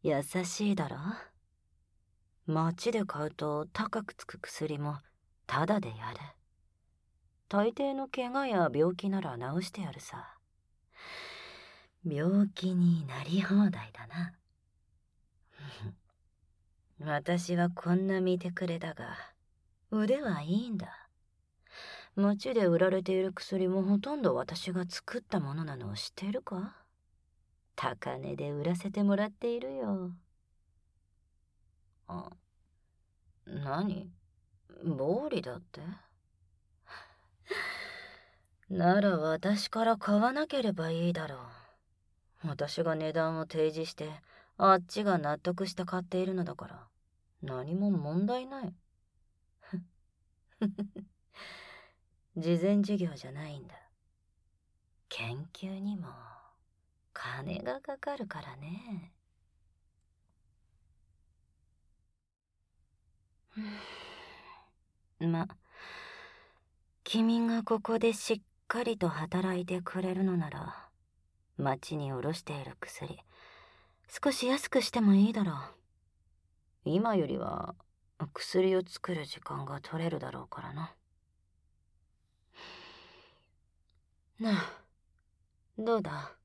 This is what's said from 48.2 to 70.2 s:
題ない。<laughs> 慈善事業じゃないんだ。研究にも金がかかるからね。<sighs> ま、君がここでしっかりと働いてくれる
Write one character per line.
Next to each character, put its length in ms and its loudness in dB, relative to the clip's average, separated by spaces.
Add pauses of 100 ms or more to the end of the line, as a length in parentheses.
題 180 0
な 200 -8
い。 100 -8 (1900)
<laughs> 460 -4 (1300)
慈 220 2
善 260 4
事 140 0
業 180 0
じ 120 -14
ゃ 40 -12
な 160 -8
い 120 -10
ん 80 -16
だ。 80 -20 (1300)
研 440 -6
究 260 -8
に 160 -4
も 120 -8 (1080)
金 460 -6
が 200 -4
か 200 -8
か 180 -4
る 80 -4
か 160 -10
ら 140 -14
ね。 580 -10 (4000)
<sighs> 0 -
ま、 280 0 (1600)
君 380 4
が 200 4
こ 200 2
こ 180 2
で 140 6
し 200 0
っ 80 -2 (260)
か 140 -2
り 160 0
と 120 2
働 520 0
い 60 -4
て 160 0
く 180 -4
れ 140 0
る 80 2